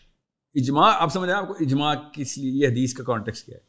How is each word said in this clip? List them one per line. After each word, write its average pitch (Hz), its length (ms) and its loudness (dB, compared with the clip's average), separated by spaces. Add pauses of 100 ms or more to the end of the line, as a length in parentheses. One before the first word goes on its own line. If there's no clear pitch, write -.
(560)
इजमा, 143 340 4
आप 170 200 2
समझ 185 180 -2
रहे 185 80 2
हैं 202 60 -2
आपको 190 220 -8
इजमा 147 300 2
किस 147 440 -10
लिए, 135 120 -4
ये 139 160 2
हदीस 127 260 0
का 131 120 -12
कॉन्टेक्स्ट 110 420 -6
क्या - 100 -18
है? - 120 -20